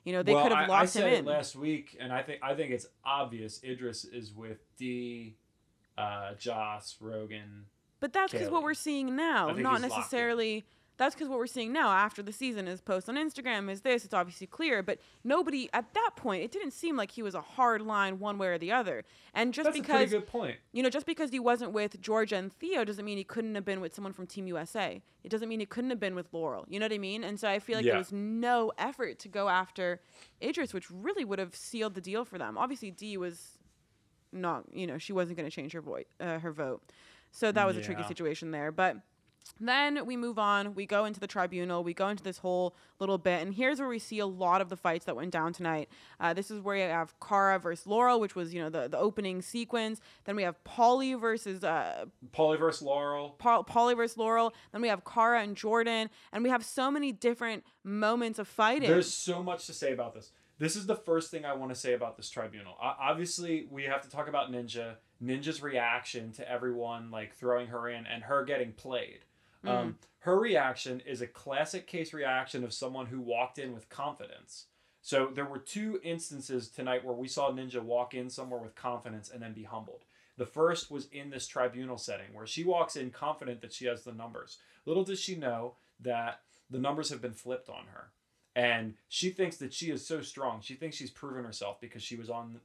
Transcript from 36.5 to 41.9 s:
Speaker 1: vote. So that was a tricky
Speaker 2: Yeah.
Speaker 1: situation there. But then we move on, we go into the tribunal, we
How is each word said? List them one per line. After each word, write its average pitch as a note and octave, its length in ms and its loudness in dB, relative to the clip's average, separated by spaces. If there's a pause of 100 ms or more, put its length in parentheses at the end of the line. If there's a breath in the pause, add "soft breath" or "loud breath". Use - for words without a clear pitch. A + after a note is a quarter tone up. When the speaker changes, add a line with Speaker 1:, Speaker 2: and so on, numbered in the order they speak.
Speaker 1:
vote. C#3+ 300 -4 (500 loud breath)
So G#3+ 180 2
that G3+ 160 4
was F3+ 120 2
a F3 40 -4
tricky - 200 -4
Speaker 2:
Yeah. - 60 -4
Speaker 1:
situation D#3+ 420 -4
there. D3+ 200 -2
But E3 280 4 (640)
then C#4 460 2
we B3 100 -2
move A#3+ 220 -2
on, G3+ 360 4
we G3 120 -4
go G#3 180 4
into G#3+ 160 -4
the G3+ 60 -2
tribunal, F3+ 580 0
we E3+ 100 -4